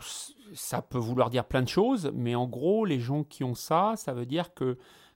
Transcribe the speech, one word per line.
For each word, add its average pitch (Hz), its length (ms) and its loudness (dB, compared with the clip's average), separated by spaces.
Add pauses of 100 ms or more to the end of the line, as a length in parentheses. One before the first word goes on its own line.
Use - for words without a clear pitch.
c-, - 320 -12 (180)
ça - 300 -6
peut - 160 -4
vouloir 120 320 2
dire 123 160 0
plein 131 160 2
de 123 60 0
choses, 214 460 2
mais 120 200 0
en 123 120 0
gros, 165 380 2
les 147 160 2
gens 139 240 0
qui - 200 -8
ont 123 100 -2
ça, 185 420 2
ça - 160 -6
veut 123 140 -6
dire 165 260 -2
que 127 260 -2 (380)